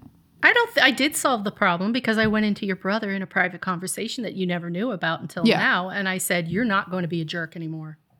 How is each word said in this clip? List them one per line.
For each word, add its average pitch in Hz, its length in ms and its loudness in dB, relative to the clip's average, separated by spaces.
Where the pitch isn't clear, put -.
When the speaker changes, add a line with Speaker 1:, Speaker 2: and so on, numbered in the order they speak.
Speaker 1:
I 330 100 8
don't 466 220 4
th-, 277 120 6
I 285 60 8
did 277 240 0
solve 240 280 0
the 202 60 -2
problem 190 420 2
because 240 240 0
I 220 100 4
went 214 200 2
into 208 180 0
your 190 120 0
brother 202 360 -2
in 196 80 -2
a 185 60 -6
private 180 340 -2
conversation 185 640 -4
that 180 100 -6
you 185 120 -2
never 175 240 -2
knew 208 220 -2
about 165 280 -2
until 175 260 -2
Speaker 2:
Yeah. 214 120 6
Speaker 1:
now. 190 320 0
And 196 180 -4
I 185 100 -2
said, 175 300 -2
"You're 190 160 0
not 202 260 0
going 180 120 -2
to 170 60 -2
be 170 120 -2
a 160 40 -2
jerk 160 320 -8
anymore." 156 420 -10